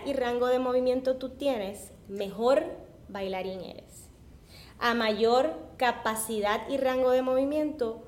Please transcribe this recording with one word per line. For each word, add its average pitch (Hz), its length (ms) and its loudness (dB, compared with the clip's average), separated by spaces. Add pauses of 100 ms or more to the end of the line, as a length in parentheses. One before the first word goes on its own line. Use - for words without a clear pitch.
y 285 80 -2
rango 247 340 0
de 254 120 4
movimiento 254 560 2
tú 262 140 -8
tienes, 214 640 -4 (160)
mejor 202 560 2 (440)
bailarín 190 540 -6
eres. - 480 -16 (680)
A 233 140 2
mayor 233 600 4 (240)
capacidad 220 920 0
y 277 80 -2
rango 254 340 2
de 254 100 4
movimiento, 262 880 0